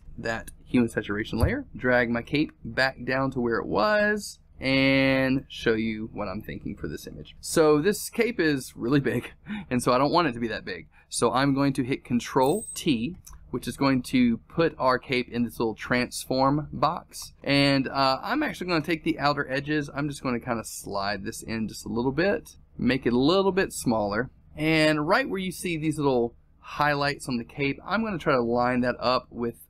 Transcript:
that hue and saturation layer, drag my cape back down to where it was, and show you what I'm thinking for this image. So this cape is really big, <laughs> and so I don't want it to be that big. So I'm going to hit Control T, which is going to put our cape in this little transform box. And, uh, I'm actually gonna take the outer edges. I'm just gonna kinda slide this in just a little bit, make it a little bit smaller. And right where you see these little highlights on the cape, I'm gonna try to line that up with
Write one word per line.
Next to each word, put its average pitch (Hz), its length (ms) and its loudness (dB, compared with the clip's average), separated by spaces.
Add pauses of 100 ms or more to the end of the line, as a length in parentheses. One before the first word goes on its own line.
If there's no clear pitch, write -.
(180)
that 113 320 -6 (140)
hue 127 160 2
and 113 100 2
saturation 107 480 -4
layer, 220 260 0 (120)
drag 123 340 2
my 117 120 -2
cape 151 300 -2 (120)
back 131 400 0
down 135 260 0
to 127 100 -4
where 117 180 2
it - 80 -4
was, 208 760 0 (200)
and 135 880 4
show - 260 0
you 110 380 -4
what 104 160 -6
I'm 101 140 -6
thinking - 340 -10
for - 120 -8
this - 180 -10
image. - 340 -16
So 151 400 4
this 202 300 -2
cape 233 300 -2
is 147 360 0
really 120 240 2
big, 120 320 -2 (180)
<laughs> 202 200 -10
and 123 100 0
so 127 120 2
I 123 60 4
don't 139 140 2
want 170 140 4
it 131 60 -2
to 117 80 -8
be 117 80 -2
that 95 160 -8
big. 87 240 -10 (200)
So 113 240 2
I'm 135 220 4
going 139 200 2
to 131 100 0
hit 123 200 -4
Control 127 680 2
T, 139 420 -2 (340)
which 127 160 -8
is 120 100 -6
going 135 240 2
to 123 360 4 (120)
put - 300 0
our 131 180 2
cape 123 320 -2
in 120 140 -2
this 113 160 -4
little 113 160 0
transform 131 1000 0
box. - 600 -4 (100)
And, 139 460 4
uh, 135 340 2
I'm 269 220 -2
actually 180 240 -4
gonna 170 120 2
take 165 220 -2
the 156 160 0
outer 143 320 0
edges. 143 420 -2
I'm 143 160 -4
just 139 140 -10
gonna 123 160 -2
kinda 117 240 -4
slide 98 640 -6
this 110 180 -8
in 110 240 -4
just - 180 -10
a - 40 -10
little 120 240 0
bit, 180 440 -2 (220)
make 131 280 0
it 117 60 2
a 120 60 4
little 185 320 4
bit 190 220 0
smaller. 110 580 0 (240)
And 156 540 2
right 247 200 2
where 190 120 -4
you 185 100 -2
see 170 260 -4
these 156 200 -2
little 131 400 2 (240)
highlights 143 680 -2
on 123 100 -2
the 117 60 -6
cape, 139 400 -4
I'm 208 200 -2
gonna 208 140 -4
try 151 160 2
to 127 60 4
line 120 420 2
that 123 180 0
up 123 320 0
with 117 240 -4 (140)